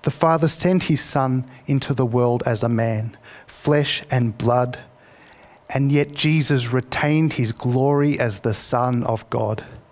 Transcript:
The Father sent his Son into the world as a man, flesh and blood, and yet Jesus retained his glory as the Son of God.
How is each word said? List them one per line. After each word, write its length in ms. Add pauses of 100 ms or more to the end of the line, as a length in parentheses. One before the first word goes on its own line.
The 80
Father 360
sent 360
his 180
Son 420 (220)
into 280
the 120
world 400
as 180
a 60
man, 480 (280)
flesh 640
and 280
blood, 420 (880)
and 220
yet 240
Jesus 560
retained 640
his 180
glory 640
as 220
the 140
Son 500
of 260
God. 360 (260)